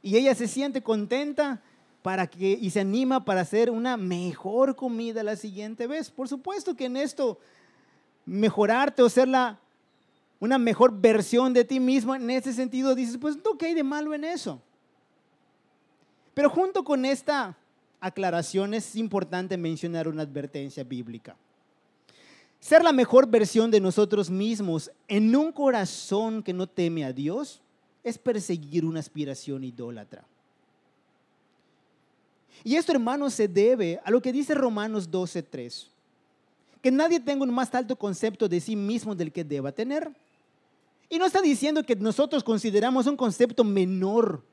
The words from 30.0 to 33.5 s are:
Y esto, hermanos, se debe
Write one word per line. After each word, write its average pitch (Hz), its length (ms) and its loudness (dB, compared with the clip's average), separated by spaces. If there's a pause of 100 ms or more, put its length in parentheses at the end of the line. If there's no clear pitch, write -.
Y 233 120 0
esto, 339 160 2
hermanos, 277 420 0
se 214 140 0
debe 196 560 2